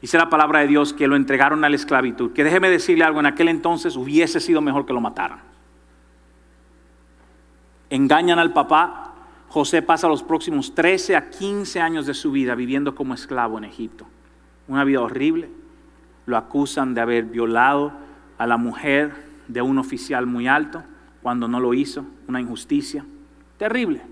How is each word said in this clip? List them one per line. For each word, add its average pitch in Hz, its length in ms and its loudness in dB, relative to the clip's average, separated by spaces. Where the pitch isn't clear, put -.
Dice 127 160 2
la 165 100 6
palabra 151 320 4
de 147 60 4
Dios 147 260 4
que 147 140 0
lo 139 80 2
entregaron 139 500 2
a 147 40 4
la 147 80 2
esclavitud. 127 560 0
Que 147 100 0
déjeme 180 260 4
decirle 170 360 4
algo, 156 160 2
en 147 60 2
aquel 156 220 2
entonces 165 460 -2
hubiese 147 460 0
sido 160 200 2
mejor 143 240 0
que - 80 -6
lo 123 80 -2
mataran. 101 380 -6
Engañan 156 520 4
al 165 120 2
papá. 165 640 0
José 156 320 0
pasa 165 280 0
los 151 160 0
próximos 160 500 -4
trece 185 400 2
a 147 160 0
quince 196 500 -6
años 165 260 -2
de 139 80 -4
su 143 180 -4
vida 127 240 -2
viviendo 135 400 -4
como 131 180 -6
esclavo 120 440 -6
en 107 60 -12
Egipto. - 420 -14
Una 135 160 -2
vida 139 180 2
horrible. 147 500 -2
Lo 117 100 -2
acusan 135 580 -2
de 117 60 -2
haber 117 260 0
violado 120 680 0
a 117 100 -2
la 120 80 2
mujer 139 560 0
de 120 160 -6
un 135 160 0
oficial 131 480 -4
muy 123 220 -4
alto 151 340 0
cuando 123 240 -2
no 123 140 -2
lo 123 140 2
hizo, 143 300 -4
una 127 140 -6
injusticia 139 640 -6
terrible. 220 560 -4